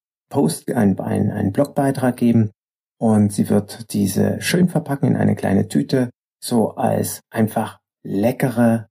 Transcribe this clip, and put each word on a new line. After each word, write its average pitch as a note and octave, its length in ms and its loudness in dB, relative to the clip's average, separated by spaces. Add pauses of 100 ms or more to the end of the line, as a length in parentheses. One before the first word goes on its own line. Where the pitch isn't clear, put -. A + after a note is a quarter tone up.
(280)
Post, D#3 440 -2
ein, G2+ 260 2
ein, G2+ 320 -2
einen G2 220 -2
Blogbeitrag C#3 640 0
geben. A#2 340 2 (480)
Und G#2+ 340 4
sie - 180 -2
wird - 420 -2
diese G2+ 480 0
schön F3+ 280 2
verpacken C#3 400 -2
in - 80 2
eine G#2 180 0
kleine G2+ 340 0
Tüte, C3 420 0 (300)
so A#2 360 -2
als G#2+ 440 -2 (100)
einfach - 480 -2 (240)
leckere A2+ 880 0